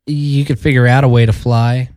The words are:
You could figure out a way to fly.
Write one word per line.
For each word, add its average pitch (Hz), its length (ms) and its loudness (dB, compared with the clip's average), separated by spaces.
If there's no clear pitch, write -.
You 143 380 -2
could 131 140 -4
figure 127 280 0
out 131 160 4
a 135 40 4
way 120 180 4
to 110 80 2
fly. 120 640 -2